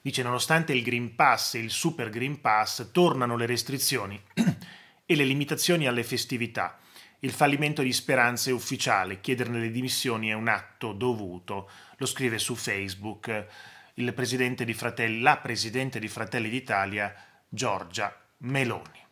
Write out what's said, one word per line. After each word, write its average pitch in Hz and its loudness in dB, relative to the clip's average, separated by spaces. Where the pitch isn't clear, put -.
Dice: 135 -2
"Nonostante 143 2
il 123 2
Green 120 -2
Pass 135 4
e 120 -4
il 113 -4
Super 139 0
Green 127 -4
Pass, 107 2
tornano 131 4
le 117 0
restrizioni 117 -2
<clears throat> - -2
e 170 4
le 143 6
limitazioni 143 2
alle 120 0
festività. 117 -4
Il 131 -4
fallimento 147 2
di 127 2
Speranza 123 2
è - 2
ufficiale, 107 0
chiederne 120 -2
le 113 -2
dimissioni 123 -2
è 107 0
un 110 -4
atto 107 -2
dovuto." 98 -4
Lo 135 -4
scrive 120 0
su 123 -2
Facebook 101 -6
il 123 -2
presidente 123 0
di 117 -2
Fratelli, 113 -2
la 139 6
presidente 120 -4
di 107 -6
Fratelli 110 -4
d'Italia, 104 -2
Giorgia 101 -2
Meloni. 123 -2